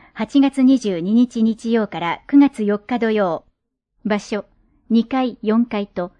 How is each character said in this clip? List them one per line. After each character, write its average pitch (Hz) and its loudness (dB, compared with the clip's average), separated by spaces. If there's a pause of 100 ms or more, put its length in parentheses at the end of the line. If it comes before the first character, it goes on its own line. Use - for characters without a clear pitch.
(120)
八 247 0
月 269 0
二 262 4
十 185 -4
二 190 -2
日 240 0
日 226 -2
曜 226 0
か 170 -12
ら 170 -6
九 277 0
月 277 4
四 208 0
日 240 -6
土 226 0
曜。 190 -2 (600)
場 208 -2
所、 - -8 (460)
二 226 2
階、 262 -4
四 220 0
階 208 -8
と 180 -8